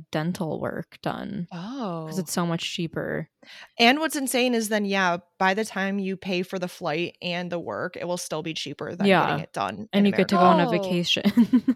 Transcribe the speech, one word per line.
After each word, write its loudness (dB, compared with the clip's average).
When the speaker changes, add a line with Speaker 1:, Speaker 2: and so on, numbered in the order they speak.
Speaker 1:
dental -2
work -8
done. -6
'Cause -8
Speaker 2:
Oh. -2
Speaker 1:
it's -8
so 0
much -2
cheaper. -4
Speaker 3:
And 6
what's -4
insane 0
is -2
then, 0
yeah, 0
by 2
the -2
time -4
you -4
pay -4
for -6
the -4
flight -4
and -6
the -4
work, -6
it -6
will -2
still -6
be -8
cheaper -8
than 0
Speaker 1:
Yeah. 6
Speaker 3:
getting -2
it -16
done -4
Speaker 1:
And 4
Speaker 3:
in 6
Speaker 1:
you 4
get 4
to 2
go 4
on 8
a 4
Speaker 3:
America. 2
Speaker 2:
Oh. -2
Speaker 1:
vacation. 2